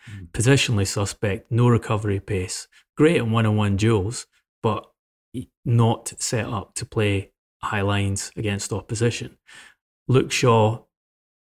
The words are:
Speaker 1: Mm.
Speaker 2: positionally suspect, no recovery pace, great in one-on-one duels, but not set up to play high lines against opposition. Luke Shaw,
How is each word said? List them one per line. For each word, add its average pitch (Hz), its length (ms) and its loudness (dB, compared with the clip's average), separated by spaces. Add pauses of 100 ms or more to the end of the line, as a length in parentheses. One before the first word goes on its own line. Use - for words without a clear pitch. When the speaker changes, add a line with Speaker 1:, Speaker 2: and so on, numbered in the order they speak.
(100)
Speaker 1:
Mm. 98 200 -18
Speaker 2:
positionally 120 560 2
suspect, - 640 -4
no 120 160 4
recovery 107 500 0
pace, 92 480 -8 (300)
great 151 220 4
in 117 120 -2
one-on-one 107 460 2
duels, 107 500 0 (360)
but - 280 -4 (760)
not 117 540 2
set - 280 -4
up 104 300 -8
to - 100 -10
play 101 460 -2 (300)
high 104 200 -4
lines 98 540 -2
against 101 360 -6
opposition. 113 640 -4 (720)
Luke - 260 2
Shaw, 113 520 2 (580)